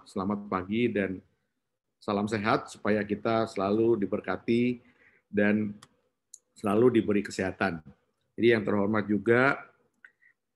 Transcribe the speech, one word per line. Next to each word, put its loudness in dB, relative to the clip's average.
Selamat -4
pagi -2
dan -2
salam -2
sehat -2
supaya -2
kita -2
selalu 0
diberkati -2
dan 0
selalu 4
diberi 0
kesehatan. -4
Jadi 4
yang 0
terhormat 0
juga 2